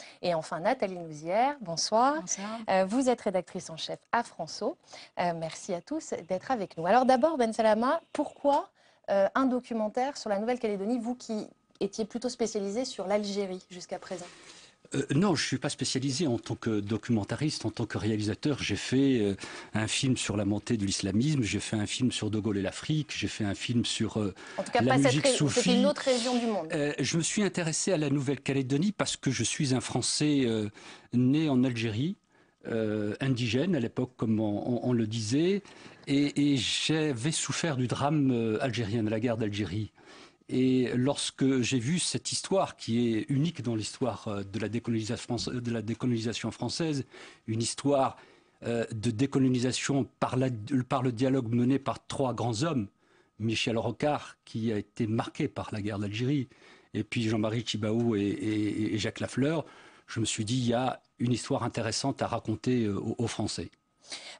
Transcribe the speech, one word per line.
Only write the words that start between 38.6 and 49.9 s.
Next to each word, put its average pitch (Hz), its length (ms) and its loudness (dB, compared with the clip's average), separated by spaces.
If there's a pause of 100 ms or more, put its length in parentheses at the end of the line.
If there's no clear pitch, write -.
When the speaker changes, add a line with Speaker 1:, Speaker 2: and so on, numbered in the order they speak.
Speaker 3:
algérien, 110 420 0
de 107 60 0
la 110 100 0
guerre 117 180 2
d'Algérie. 104 540 -2 (560)
Et 127 480 2
lorsque 135 680 2
j'ai 123 180 2
vu 151 200 0
cette - 320 -4
histoire - 460 -2
qui 117 380 0
est 104 140 -2
unique 139 320 0
dans 117 140 -2
l'histoire, 110 540 -4
euh, 101 140 -4
de 98 160 -8
la 104 100 -2
décolonisation 113 480 -2
française, 123 440 -4
de 120 100 -4
la 117 100 -2
décolonisation 110 680 -2
française, 139 520 -2 (440)
une 113 140 -2
histoire, 135 540 2 (500)
euh, 117 280 0
de 117 180 0
décolonisation 127 960 2 (140)